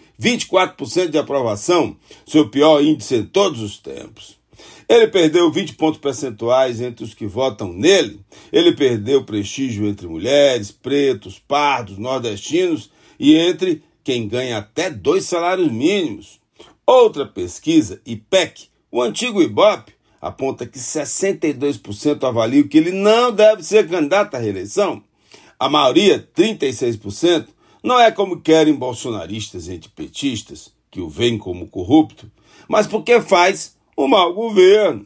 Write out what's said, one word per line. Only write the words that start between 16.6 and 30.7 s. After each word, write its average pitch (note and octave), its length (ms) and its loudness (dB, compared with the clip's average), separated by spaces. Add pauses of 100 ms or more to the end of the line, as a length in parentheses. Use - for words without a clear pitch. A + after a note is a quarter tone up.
Outra A#3 400 4
pesquisa, G#2 800 -2
ipec, - 640 -4 (200)
o - 120 -2
antigo G#3 420 -2
ibope, D#3 480 0 (300)
aponta B2 440 -8
que B2 140 -16
sessenta D#3 680 -4
e D3+ 60 0
dois C#3 240 -2
por - 160 -14
cento C#3+ 340 -2
avaliam B2 400 2
que C#3+ 120 2
ele D#3+ 140 2
não A3 420 2
deve G#3+ 300 4
ser G3 260 2
candidato F3+ 460 0
à - 20 -6
reeleição. A2 680 -4 (560)
A C3+ 80 -2
maioria, D3 640 2
trinta G#3 320 0
e C3+ 60 -2
seis A#2+ 240 -4
por G#2 160 -12
cento, D#3+ 380 -2 (340)
não B3 160 2
é A#3 100 6
como F#3+ 300 -4
querem D#3 340 4
bolsonaristas A2 920 -10
antipetistas, F2+ 1040 -10 (180)